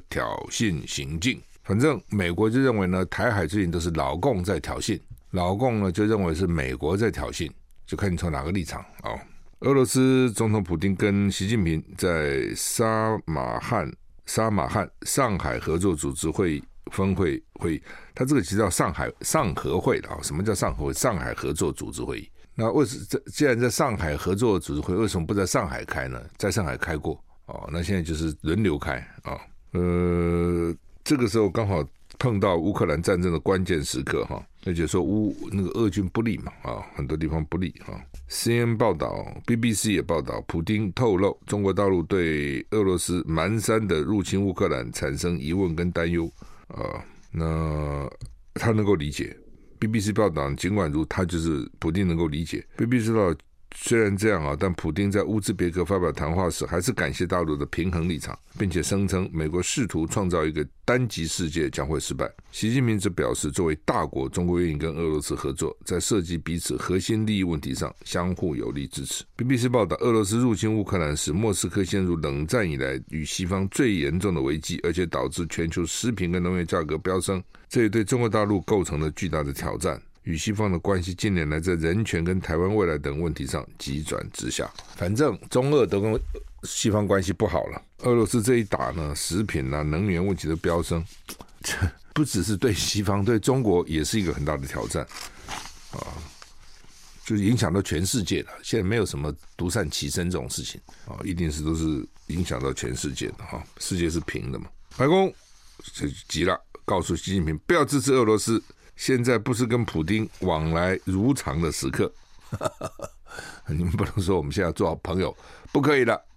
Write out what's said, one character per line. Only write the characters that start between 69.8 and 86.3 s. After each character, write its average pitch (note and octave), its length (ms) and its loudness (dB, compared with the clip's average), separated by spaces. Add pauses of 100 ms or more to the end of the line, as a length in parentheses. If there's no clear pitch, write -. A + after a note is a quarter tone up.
道， D#2+ 120 -2
俄 A#2+ 140 2
罗 A2 120 4
斯 G2+ 140 0
入 A#2+ 180 4
侵 G#2+ 180 0
乌 A2 100 2
克 F#2+ 140 -2
兰， D2+ 180 2
使 - 160 -2
莫 G#2 220 2
斯 F#2+ 140 0
科 F#2+ 160 0
陷 G2 180 0
入 F2 140 2
冷 D2+ 320 0
战 A2 200 2
以 D2 100 -2
来 C2+ 220 -2 (100)
与 D#2 140 -4
西 F2+ 220 -4
方 F#2+ 240 0
最 B2+ 240 4
严 D#2 260 2
重 F#2+ 140 0
的 D2+ 80 0
危 C#2+ 160 0
机， D#2 260 -6
而 F2 80 2
且 F2+ 140 0
导 C#2 220 -2
致 E2+ 200 -4
全 E2+ 220 -2
球 E2+ 160 -2
食 - 260 -2
品 G2 200 -2
跟 F2+ 100 0
能 F2+ 140 0
源 F2 100 0
价 F2 160 0
格 D#2 160 -2
飙 F#2 220 0
升， F2+ 240 -2 (260)
这 B2 140 4
也 A2 60 4
对 A2 140 2
中 A#2+ 180 2
国 A#2+ 60 4
大 G#2+ 180 2
陆 G2+ 160 2
构 G2 220 2
成 D#2 160 -2
了 D#2 120 0
巨 F2 180 -4
大 D#2 140 0
的 C#2 100 -2
挑 C#2 240 -4
战。 D#2+ 240 -2 (220)
与 E2 120 -2
西 D#2+ 160 -2
方 G#2 200 2
的 F2 80 2
关 F#2 240 2
系 F2 100 -4
近 G#2 180 0
年 E2+ 160 2
来 D2+ 120 0
在 F2+ 160 2
人 E2 280 2
权 F2 200 0
跟 F#2 180 2
台 D#2+ 160 -2
湾 F#2+ 180 2
未 G2+ 120 4
来 D#2 100 2
等 C#2+ 240 -4
问 E2+ 100 0
题 D2 140 -6
上 C2+ 180 -4 (140)
急 C#2 240 -4
转 G1+ 320 -4
直 A#1 160 -6
下。 - 180 -4 (280)
反 F#2 200 0
正 A#2+ 240 2 (120)
中 C3 200 2
俄 C#3 140 6
都 G2 160 2
跟 A2 180 2 (440)